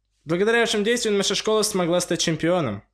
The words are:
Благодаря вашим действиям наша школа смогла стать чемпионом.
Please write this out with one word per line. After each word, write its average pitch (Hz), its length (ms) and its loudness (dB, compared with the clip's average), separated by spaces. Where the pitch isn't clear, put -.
Благодаря 202 360 2
вашим 214 220 0
действиям 226 360 0
наша 196 160 0
школа 214 260 0
смогла 180 400 0
стать 175 220 -2
чемпионом. 160 600 -2